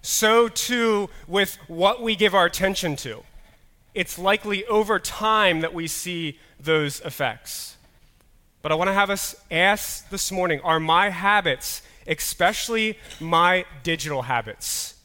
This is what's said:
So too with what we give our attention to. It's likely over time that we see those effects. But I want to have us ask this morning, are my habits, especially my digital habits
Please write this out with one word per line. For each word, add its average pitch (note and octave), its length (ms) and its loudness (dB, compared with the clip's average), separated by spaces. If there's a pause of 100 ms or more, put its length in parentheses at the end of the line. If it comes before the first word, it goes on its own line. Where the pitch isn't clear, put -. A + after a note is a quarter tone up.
So A3+ 460 4
too A3+ 600 0 (180)
with F#3+ 300 -2 (100)
what F#3+ 320 2
we A3+ 160 -2
give G3 200 2
our F3+ 100 6
attention F3+ 520 -2
to. A2 260 -10 (720)
It's F3+ 240 -6
likely G3+ 460 0
over G#3+ 340 2
time G#3+ 640 2
that E3 120 -4
we E3 140 -6
see E3 500 -6 (220)
those D3+ 400 0
effects. - 760 -8 (840)
But D3+ 100 -2
I D#3 40 2
want F3+ 140 0
to G3 40 0
have G3 160 2
us - 260 -4 (140)
ask F#3 600 0
this F#3+ 200 -6
morning, F3+ 300 -2
are D#3+ 180 2
my E3 300 4
habits, F#3 720 0 (240)
especially G#3+ 920 -2 (200)
my F3 460 4 (160)
digital D#3 400 -4
habits A#2 720 -6 (120)